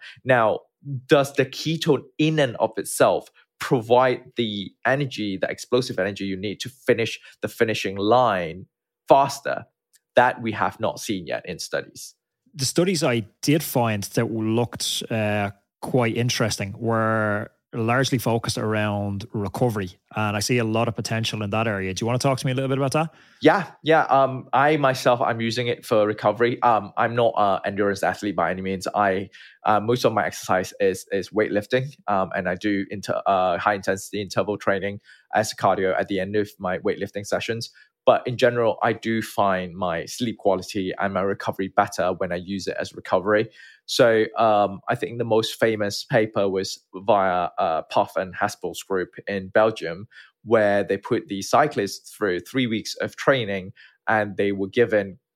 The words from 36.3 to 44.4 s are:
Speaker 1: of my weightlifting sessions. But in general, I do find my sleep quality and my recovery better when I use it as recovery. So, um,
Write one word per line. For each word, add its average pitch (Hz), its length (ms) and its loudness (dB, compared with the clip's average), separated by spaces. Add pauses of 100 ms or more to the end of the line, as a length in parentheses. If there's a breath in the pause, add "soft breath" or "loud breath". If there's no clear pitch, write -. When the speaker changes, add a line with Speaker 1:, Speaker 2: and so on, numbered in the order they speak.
Speaker 1:
of 104 140 0 (100)
my 92 200 -4
weightlifting 98 460 -6
sessions. 113 460 -4 (320 soft breath)
But 120 220 4
in 127 100 -4
general, 120 460 2
I 117 120 0
do 113 280 -4
find 92 540 -2
my 87 300 -4
sleep - 340 -6
quality 92 600 -2
and 98 140 -2
my 92 80 0
recovery 98 460 -4
better 92 460 0
when 90 180 -6
I 87 60 -4
use 92 280 -6
it - 140 -6
as - 160 -8
recovery. 101 560 0 (340 loud breath)
So, 113 400 4 (100)
um, 104 440 2 (100)